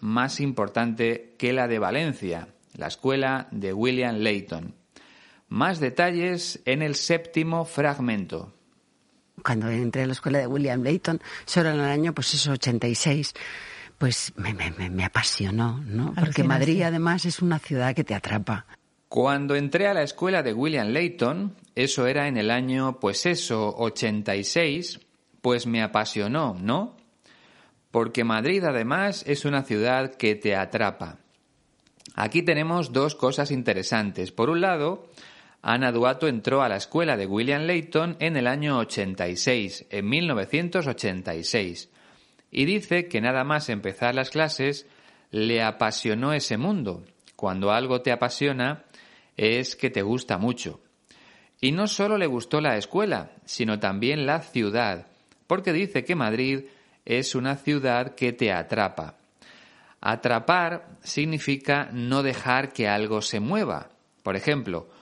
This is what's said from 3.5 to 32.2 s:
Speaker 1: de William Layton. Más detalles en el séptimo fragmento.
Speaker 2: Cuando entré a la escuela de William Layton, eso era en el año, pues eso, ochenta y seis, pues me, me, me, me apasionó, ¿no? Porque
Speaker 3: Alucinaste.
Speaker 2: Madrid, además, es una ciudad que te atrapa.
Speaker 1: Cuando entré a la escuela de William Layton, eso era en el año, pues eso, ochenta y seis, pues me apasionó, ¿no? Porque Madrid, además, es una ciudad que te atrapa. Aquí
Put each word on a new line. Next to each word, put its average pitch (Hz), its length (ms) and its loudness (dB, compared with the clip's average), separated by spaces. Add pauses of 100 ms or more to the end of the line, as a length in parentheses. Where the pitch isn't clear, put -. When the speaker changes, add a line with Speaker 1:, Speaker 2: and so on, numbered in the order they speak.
Speaker 1:
de 98 200 -4
William 120 440 0
Layton. 98 580 -2 (760)
Más 160 300 0
detalles 175 840 0
en 135 180 2
el 147 140 0
séptimo 165 680 0
fragmento. 120 880 0 (920)
Speaker 2:
Cuando 113 260 0
entré 123 360 0
a - 20 0
la 131 60 -2
escuela 135 260 0
de 131 80 0
William 131 380 0
Layton, 160 360 0 (240)
eso - 160 2
era 160 140 4
en 147 60 2
el 143 100 2
año, 151 240 2
pues - 200 -2
eso, 143 180 2
ochenta 120 340 0
y 120 80 2
seis, 147 400 2 (640)
pues - 380 0
me, 104 180 -4
me, 82 160 -6
me, 90 200 -6
me 92 140 0
apasionó, 113 800 -2
¿no? 113 220 -2
Porque 180 140 -4
Speaker 3:
Alucinaste. 147 240 2
Speaker 2:
Madrid, 151 380 2
además, 170 440 0
es 170 160 -4
una 170 160 2
ciudad 131 360 0
que 160 100 0
te 107 100 -4
atrapa. 104 520 -4 (420)
Speaker 1:
Cuando 139 480 2
entré 156 320 2
a 202 60 2
la 165 80 2
escuela 175 400 0
de 123 100 0
William 127 360 0
Layton, 170 680 0 (180)
eso 127 320 2
era 143 220 2
en 131 80 0
el 107 140 2
año, 131 500 0
pues 104 260 0
eso, 113 500 0
ochenta 107 600 -2
y 98 80 -2
seis, 165 560 -2 (420)
pues 123 240 2
me 117 160 2
apasionó, 107 760 0
¿no? 147 360 -2 (960)
Porque 113 320 0
Madrid, 120 420 2
además, 151 640 0
es 143 180 0
una 143 180 2
ciudad 127 520 0
que 107 220 2
te 104 180 0
atrapa. 95 640 -2 (960)
Aquí 113 280 0